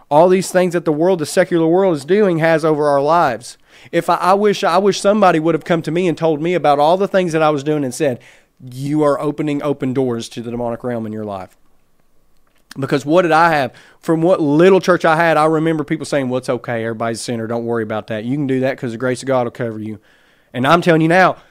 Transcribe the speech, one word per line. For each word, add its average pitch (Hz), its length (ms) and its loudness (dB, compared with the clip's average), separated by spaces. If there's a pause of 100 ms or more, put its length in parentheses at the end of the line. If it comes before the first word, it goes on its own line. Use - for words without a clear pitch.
(120)
all 160 180 6
these 185 220 0
things 180 220 0
that 170 120 -2
the 165 60 0
world, 170 260 2
the 151 80 -4
secular 170 400 0
world 180 300 2
is 139 100 -8
doing 185 320 2
has 160 260 2
over 156 240 0
our 143 140 2
lives. 147 560 0 (340)
If 170 200 0
I, 170 60 0
I 175 180 2
wish, 202 280 0
I 175 140 2
wish 196 240 0
somebody 196 380 4
would 160 160 0
have 151 100 -6
come 165 160 0
to 156 100 -6
me 180 160 -2
and 156 80 0
told 160 240 -2
me 170 140 -2
about 147 240 2
all 156 200 2
the 190 100 0
things 185 240 0
that 156 100 0
I 151 80 4
was 147 140 -2
doing 151 200 -2
and 127 120 -6
said, 135 240 -2 (440)
"You 135 380 -4
are 143 180 2
opening 147 440 -4
open 139 280 -4
doors 123 380 -2
to 120 140 -12
the 117 80 -10
demonic 117 320 -6
realm 117 240 -6
in 107 40 -10
your 107 140 -10
life." 95 320 -12 (1200)
Because 135 300 -4
what 170 160 4
did 165 80 0
I 165 220 4
have? 139 200 -2 (260)
From 160 220 -2
what 180 180 2
little 165 400 4
church 175 240 0
I 165 120 4
had, 165 200 2
I 151 100 2
remember 160 380 0
people 147 220 -6
saying, 135 240 -4
"Well, 127 80 -2
it's 127 100 -8
okay. 120 380 -4
Everybody's 113 360 -6
a - 20 -12
sinner. 113 240 -6
Don't 117 180 -6
worry 117 160 -2
about 107 260 -6
that. 107 160 -6
You 123 140 -4
can 147 80 -4
do 131 140 -2
that 131 180 -2
'cause 123 140 -8
the 113 80 -8
grace 127 240 -4
of 127 40 -14
God 127 200 0
will 117 40 -10
cover 113 280 -8
you." 107 180 -10 (560)
And 123 140 -2
I'm 170 160 4
telling 160 180 4
you 160 60 2
now, 165 300 4 (140)